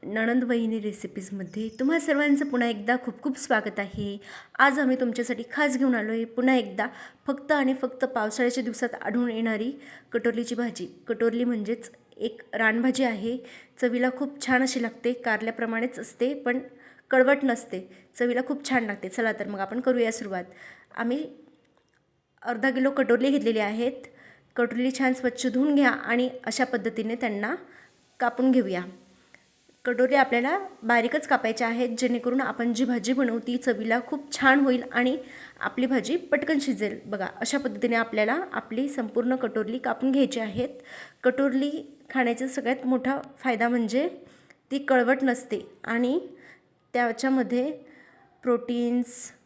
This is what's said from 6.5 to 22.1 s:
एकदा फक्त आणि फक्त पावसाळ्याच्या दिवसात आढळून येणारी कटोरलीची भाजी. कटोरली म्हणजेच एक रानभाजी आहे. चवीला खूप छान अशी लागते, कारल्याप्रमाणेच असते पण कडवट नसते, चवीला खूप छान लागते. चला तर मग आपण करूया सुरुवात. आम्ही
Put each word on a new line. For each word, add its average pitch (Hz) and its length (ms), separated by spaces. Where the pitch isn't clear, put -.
एकदा 208 300
फक्त 277 260
आणि 269 220
फक्त 262 300
पावसाळ्याच्या 247 600
दिवसात 240 240
आढळून 240 280
येणारी 226 420
कटोरलीची 233 420
भाजी. 220 340
कटोरली 233 380
म्हणजेच 226 460
एक - 260
रानभाजी 240 520
आहे. 226 320
चवीला 247 380
खूप 285 280
छान 254 160
अशी 254 200
लागते, 233 300
कारल्याप्रमाणेच 226 840
असते 240 360
पण 247 240
कडवट 262 320
नसते, 226 460
चवीला 247 280
खूप 285 220
छान 247 160
लागते. 196 240
चला 220 240
तर 208 160
मग 202 100
आपण 196 220
करूया 240 320
सुरुवात. 190 320
आम्ही 254 280